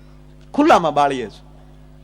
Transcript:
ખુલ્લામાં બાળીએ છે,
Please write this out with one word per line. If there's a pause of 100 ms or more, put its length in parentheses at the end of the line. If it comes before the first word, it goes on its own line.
(520)
ખુલ્લામાં
બાળીએ
છે, (600)